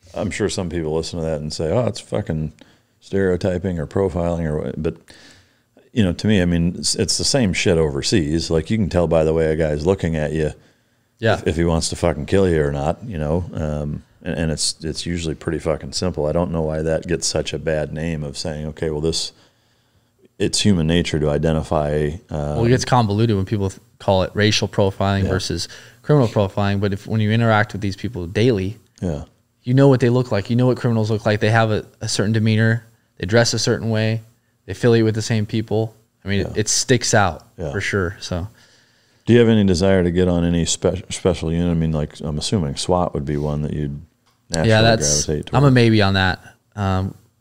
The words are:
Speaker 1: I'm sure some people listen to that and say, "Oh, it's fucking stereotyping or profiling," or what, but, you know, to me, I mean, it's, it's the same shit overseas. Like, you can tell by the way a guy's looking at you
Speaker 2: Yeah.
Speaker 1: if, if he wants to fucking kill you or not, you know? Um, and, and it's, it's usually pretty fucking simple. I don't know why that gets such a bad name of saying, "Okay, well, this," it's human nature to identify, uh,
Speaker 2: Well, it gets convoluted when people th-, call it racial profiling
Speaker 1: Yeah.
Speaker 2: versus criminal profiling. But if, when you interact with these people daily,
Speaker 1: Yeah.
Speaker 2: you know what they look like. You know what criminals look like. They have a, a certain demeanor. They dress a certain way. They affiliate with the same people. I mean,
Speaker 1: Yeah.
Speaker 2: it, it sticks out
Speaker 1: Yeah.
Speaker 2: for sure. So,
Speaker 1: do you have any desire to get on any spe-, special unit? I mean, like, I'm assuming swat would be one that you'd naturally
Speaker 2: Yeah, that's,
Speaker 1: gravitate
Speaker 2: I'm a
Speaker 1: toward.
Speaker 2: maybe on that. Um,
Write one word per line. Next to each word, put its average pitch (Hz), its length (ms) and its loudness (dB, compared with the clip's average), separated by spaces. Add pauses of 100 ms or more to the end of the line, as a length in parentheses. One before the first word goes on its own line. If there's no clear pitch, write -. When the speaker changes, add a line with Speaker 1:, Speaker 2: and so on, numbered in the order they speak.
(120)
Speaker 1:
I'm 87 200 -4
sure 101 160 -2
some 90 220 -4
people 80 260 -4
listen 82 240 -6
to 80 40 -4
that 80 160 -2
and 76 120 -8
say, 80 180 -4
"Oh, 117 160 0
it's 107 140 -6
fucking 80 520 -4 (480)
stereotyping 90 800 -2
or 76 80 -4
profiling," 87 580 -2
or 76 160 -2
what, 67 220 -8
but, 80 140 -4 (960)
you 123 100 2
know, 90 100 2
to 87 140 -4
me, 104 160 4
I - 40 4
mean, 87 320 2
it's, 76 180 -4
it's - 220 0
the - 60 -4
same 117 280 2
shit 85 260 2
overseas. 78 720 0
Like, 80 200 0
you 110 60 0
can 104 120 0
tell 85 180 2
by 80 180 2
the 80 100 2
way 80 180 2
a 78 40 0
guy's 76 300 -2
looking 87 300 0
at 76 160 -2
you 76 200 -2 (680)
Speaker 2:
Yeah. 113 160 2
Speaker 1:
if, - 140 -4
if 80 80 0
he 82 80 2
wants 82 260 0
to - 60 -8
fucking 78 300 -2
kill 95 220 2
you 82 140 2
or 71 100 0
not, 71 320 -4
you 92 140 -8
know? 78 260 -2 (100)
Um, 76 480 -6 (200)
and, - 140 -6
and 80 160 -2
it's, - 300 -6
it's 78 240 -8
usually 82 300 -4
pretty 80 240 -6
fucking 71 320 -4
simple. 80 340 -2
I 76 60 -2
don't 85 180 0
know 82 120 -2
why 78 200 -2
that 80 240 -2
gets 87 220 -2
such - 240 -4
a 76 60 -6
bad 76 340 -4
name 78 320 -6
of 69 120 -10
saying, 78 320 -8
"Okay, 78 220 -6
well, 76 100 -4
this," 82 300 -2 (1080)
it's 95 220 -2
human 90 260 4
nature 82 340 2
to 76 100 0
identify, 76 800 0 (200)
uh, 73 260 -4
Speaker 2:
Well, 113 80 0
it 117 60 2
gets 127 140 2
convoluted 110 520 2
when 95 80 0
people 98 260 -4
th-, - 100 -20 (180)
call 95 240 2
it - 120 -2
racial 104 340 2
profiling 98 560 0
Speaker 1:
Yeah. 95 40 0
Speaker 2:
versus 92 400 -4 (340)
criminal 143 260 4
profiling. 101 520 0
But 98 140 0
if, - 120 -12
when 110 140 -2
you 107 100 2
interact 110 420 2
with 95 100 -8
these 98 140 -4
people 90 300 -8
daily, 101 520 0 (240)
Speaker 1:
Yeah. 80 220 -4 (380)
Speaker 2:
you 123 120 -2
know 139 140 8
what 131 120 6
they 123 80 4
look 123 240 0
like. 101 160 -2
You 117 80 0
know 127 100 4
what 123 120 2
criminals 113 320 0
look 107 160 0
like. 107 140 2
They 107 100 2
have 113 200 4
a, 104 140 -2 (160)
a 113 80 -8
certain 110 240 0
demeanor. 110 520 2 (340)
They - 80 -6
dress 117 260 4
a 117 60 -4
certain 107 320 -2
way. 110 320 0 (420)
They 92 80 -10
affiliate 113 320 4
with 107 100 2
the 110 80 -4
same 107 220 -2
people. 110 500 -4 (300)
I 98 40 -8
mean, 98 120 -2
Speaker 1:
Yeah. 87 120 -2
Speaker 2:
it, - 60 -6
it 107 100 -2
sticks - 440 0
out 98 340 2 (120)
Speaker 1:
Yeah. 85 140 -6
Speaker 2:
for 98 100 -4
sure. 92 380 -2
So, 90 280 -6 (800)
Speaker 1:
do 113 80 6
you 120 60 8
have 113 80 4
any 110 160 4
desire 95 380 2
to 87 80 2
get 90 180 2
on 85 160 0
any 85 200 0
spe-, 87 460 -2
special 82 420 -2
unit? 87 180 0
I 85 40 2
mean, 80 180 0
like, 73 280 -4
I'm 76 180 -6
assuming 76 380 -2
swat 90 360 0
would 69 140 -4
be 73 100 -2
one 73 260 -2
that 73 120 -6
you'd 73 260 -6 (480)
naturally 85 220 0
Speaker 2:
Yeah, 110 100 6
that's, 85 460 2
Speaker 1:
gravitate 76 260 -4
Speaker 2:
I'm - 60 2
a 143 80 6
Speaker 1:
toward. 131 80 6
Speaker 2:
maybe 113 260 6
on 98 140 2
that. 95 260 2 (340)
Um, 95 400 -2 (260)